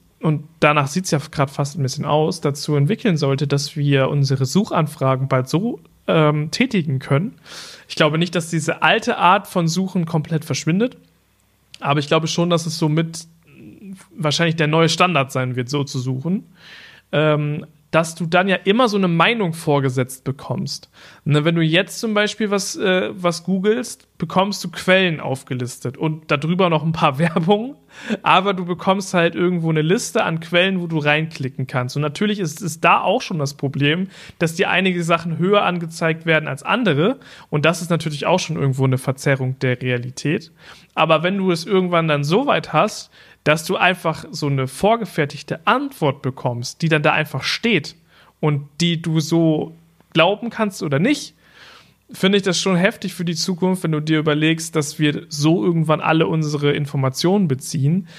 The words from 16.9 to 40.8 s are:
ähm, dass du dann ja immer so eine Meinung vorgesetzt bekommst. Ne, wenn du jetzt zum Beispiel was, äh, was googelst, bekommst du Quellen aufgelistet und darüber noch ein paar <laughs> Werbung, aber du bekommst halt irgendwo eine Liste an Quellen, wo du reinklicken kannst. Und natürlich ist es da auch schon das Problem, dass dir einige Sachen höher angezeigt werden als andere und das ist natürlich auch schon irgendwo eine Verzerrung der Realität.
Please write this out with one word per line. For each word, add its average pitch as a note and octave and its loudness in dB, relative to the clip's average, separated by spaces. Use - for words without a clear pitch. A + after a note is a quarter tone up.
ähm, D3+ 0
dass E3 0
du F3 -6
dann F3+ 2
ja F3+ 2
immer A3+ 2
so G3+ -2
eine F#3+ 2
Meinung F3 2
vorgesetzt C3+ -2
bekommst. - -8
Ne, D3 2
wenn E3+ 2
du E3 2
jetzt D#3+ 0
zum A3 -2
Beispiel G#3 0
was, G3 -2
äh, F#3+ 0
was F3 -4
googelst, G#3 -2
bekommst F#3+ -2
du E3+ -6
Quellen F#3 2
aufgelistet B2+ -6
und D#3 -4
darüber E3+ 2
noch D#3+ 2
ein E3 0
paar C#3+ 0
<laughs> - -
Werbung, G3 2
aber F#3 4
du F3+ -6
bekommst F#3+ -2
halt E3+ 2
irgendwo F3 0
eine D#3 2
Liste G3+ 0
an E3 -2
Quellen, F3 0
wo E3+ -6
du D#3+ -2
reinklicken D3 -2
kannst. B2+ -4
Und C#3+ -2
natürlich G3+ -2
ist E3 -6
es E3+ -6
da F3 4
auch G#3+ 0
schon F3 -6
das C#3+ -4
Problem, D3 0
dass E3 0
dir F#3 0
einige F3 2
Sachen E3 0
höher G3 4
angezeigt E3 -2
werden D#3 2
als C#3 -8
andere G#3 0
und D3+ -2
das F3 2
ist E3 -10
natürlich D#3+ -2
auch F3+ 2
schon D#3+ -6
irgendwo C3+ 0
eine C3 2
Verzerrung C3 -2
der B2+ 0
Realität. B2+ -4